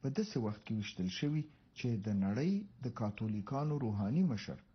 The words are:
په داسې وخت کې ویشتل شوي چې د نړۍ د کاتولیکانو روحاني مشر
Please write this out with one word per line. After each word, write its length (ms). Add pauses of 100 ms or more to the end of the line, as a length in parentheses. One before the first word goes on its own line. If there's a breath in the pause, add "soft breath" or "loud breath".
په 80
داسې 280
وخت 260
کې 100
ویشتل 360 (100)
شوي 240 (340 loud breath)
چې 120 (160)
د 40 (140)
نړۍ 300 (320)
د 20 (140)
کاتولیکانو 840
روحاني 380
مشر 340 (180)